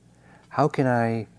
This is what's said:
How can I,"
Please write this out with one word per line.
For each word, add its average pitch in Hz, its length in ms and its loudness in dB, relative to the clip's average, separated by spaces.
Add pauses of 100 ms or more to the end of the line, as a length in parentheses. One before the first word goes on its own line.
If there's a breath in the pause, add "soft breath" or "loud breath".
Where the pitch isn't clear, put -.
(500 soft breath)
How 139 180 0
can 139 200 0
I," 117 400 0 (120)